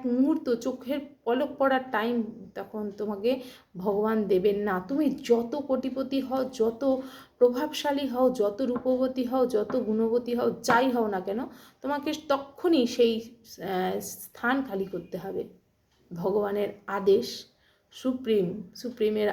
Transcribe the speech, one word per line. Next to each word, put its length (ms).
মুহূর্ত, 480
চোখের 460
পলক 240
পড়ার 320
টাইম 320
তখন 360
তোমাকে 500
ভগবান 480
দেবেন 320
না। 320
তুমি 220
যত 460
কোটিপতি 640
হও, 320
যত 480
প্রভাবশালী 680
হও, 240
যত 320
রূপবতী 600
হও, 220
যত 300
গুণবতী 580
হও, 160
যাই 280
হও 160
না 140
কেন, 260
তোমাকে 300
তখনই 580
সেই, 480
আহ, 400
স্থান 640
খালি 220
করতে 340
হবে। 260
ভগবানের 540
আদেশ, 580
সুপ্রিম, 720
সুপ্রিমের 580